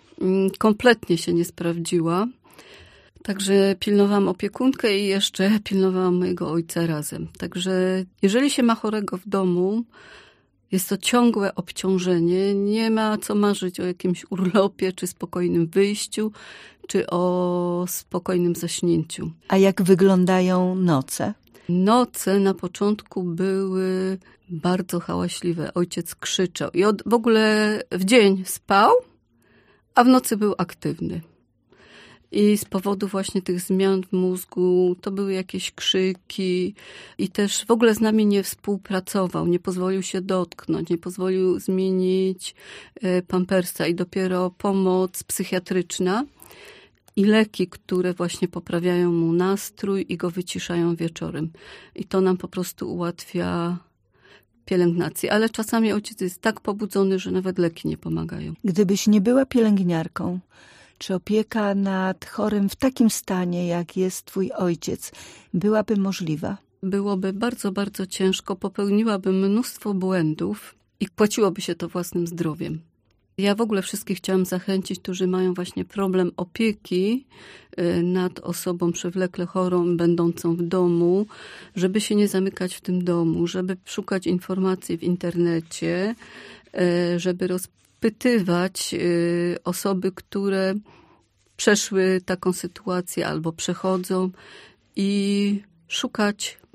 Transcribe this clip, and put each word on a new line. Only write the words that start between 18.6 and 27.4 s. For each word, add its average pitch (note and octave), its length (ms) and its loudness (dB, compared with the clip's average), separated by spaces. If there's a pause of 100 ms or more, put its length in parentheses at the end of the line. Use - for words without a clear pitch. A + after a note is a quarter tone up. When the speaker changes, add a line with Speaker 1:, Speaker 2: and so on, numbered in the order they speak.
Speaker 2:
A F#3+ 80 2
jak G3 260 4
wyglądają F#3 920 4
noce? F#3 600 0 (340)
Speaker 1:
Noce G3 720 2
na F#3+ 140 2
początku G3+ 680 -4
były F#3+ 960 -2 (300)
bardzo F3+ 520 -2
hałaśliwe. F3 720 -4
Ojciec F3 400 -4
krzyczał - 560 -4
i F3 140 2
od-, G#3 220 2
w G#3 80 4
ogóle A3 640 4 (120)